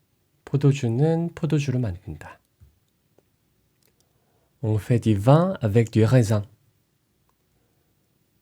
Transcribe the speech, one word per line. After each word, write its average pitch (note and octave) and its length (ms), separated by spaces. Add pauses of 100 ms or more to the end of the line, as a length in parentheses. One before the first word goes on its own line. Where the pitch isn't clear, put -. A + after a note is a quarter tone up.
(460)
포도주는 C#3+ 880
포도주로 C#3+ 440
만든다. F2+ 600 (2250)
On G#2+ 160
fait A#2 220
du A2 160
vin D3+ 460
avec A2+ 300
du A2 140
raisin. A2 400 (2000)